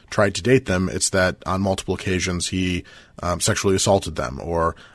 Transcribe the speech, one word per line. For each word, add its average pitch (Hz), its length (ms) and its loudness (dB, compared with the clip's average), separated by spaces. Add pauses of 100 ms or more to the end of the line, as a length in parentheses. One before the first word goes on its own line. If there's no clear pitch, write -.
(100)
tried 101 240 2
to - 80 -6
date 127 240 4
them. 92 240 0
It's - 200 -2
that 92 360 2
on 95 160 0
multiple 95 320 -2
occasions 90 540 -2
he, 92 360 -2 (380)
um, 87 180 -2
sexually 98 340 2
assaulted 95 420 2
them 67 260 -6
or, 82 340 -2 (180)